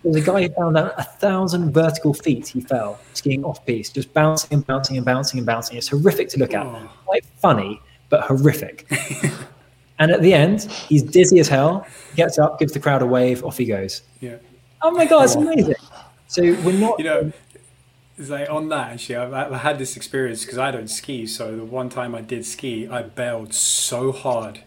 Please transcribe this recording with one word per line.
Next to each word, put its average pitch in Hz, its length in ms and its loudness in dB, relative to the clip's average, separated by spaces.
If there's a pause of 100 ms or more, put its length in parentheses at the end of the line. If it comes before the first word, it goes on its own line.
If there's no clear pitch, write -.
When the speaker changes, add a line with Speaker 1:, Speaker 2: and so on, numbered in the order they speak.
Speaker 1:
There's 165 120 2
a 156 60 2
guy 185 220 2
who 175 100 -2
found 165 240 0
out 185 200 0
a 170 60 -8
thousand 180 680 0
vertical 156 400 2
feet 131 340 -2
he 127 140 -6
fell 107 380 -4 (140)
skiing 139 300 -2
off-piste, 120 520 -6
just 131 180 -8
bouncing 156 400 2
and 143 120 2
bouncing 135 320 -4
and 123 80 -4
bouncing 131 340 0
and 120 60 -4
bouncing. 117 320 -4
It's 117 120 -8
horrific 151 400 2
to - 100 -4
look 123 140 0
at. 101 120 -2
Speaker 2:
Oh. 110 240 -14 (160)
Speaker 1:
Quite - 200 -2 (140)
funny, 107 420 2 (280)
but - 120 4
horrific. - 680 0
Speaker 2:
<laughs> - 400 -4 (680)
Speaker 1:
And 160 120 4
at 175 100 4
the 175 100 8
end, 180 300 4 (260)
he's 151 140 6
dizzy 175 380 6
as 147 80 6
hell, 156 400 2 (280)
gets 165 220 2
up, 156 220 2
gives 151 120 0
the 143 80 -6
crowd 139 220 2
a 127 60 2
wave, 127 360 2
off - 140 -8
he 127 80 0
goes. 98 380 -4 (160)
Speaker 2:
Yeah. 120 160 -14 (480)
Speaker 1:
Oh 320 80 4
my 339 160 4
God, 320 160 8
it's 262 120 4
Speaker 2:
Oh. 294 60 2
Speaker 1:
amazing. 302 320 2 (540)
So - 160 0 (200)
we're 180 100 2
not 214 260 2
Speaker 2:
You 156 60 -4
know, 156 260 0 (840)
it's 139 140 -14
like, 143 180 -6
on 156 220 -4
that, 127 220 -4
actually, 120 240 -10
I've, 123 180 -6
I've 131 280 -6
had 143 180 -2
this 127 180 -10
experience 120 480 -6
'cause 113 140 -10
I 135 100 -2
don't 117 180 -8
ski. 120 380 -10
So 110 300 -10
the 113 100 -10
one 127 240 -8
time 120 240 -8
I 113 80 -10
did 113 240 -10
ski, 117 420 -10
I 120 140 -8
bailed 113 540 -8
so - 560 -2
hard 120 560 -4